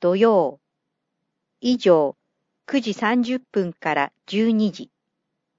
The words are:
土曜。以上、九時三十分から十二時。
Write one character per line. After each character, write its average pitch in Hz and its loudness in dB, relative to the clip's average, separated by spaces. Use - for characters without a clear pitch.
土 175 2
曜。 196 2
以 247 0
上、 160 2
九 277 -2
時 220 -4
三 240 -2
十 254 -4
分 190 -6
か 156 -6
ら 143 -2
十 220 0
二 214 0
時。 - -16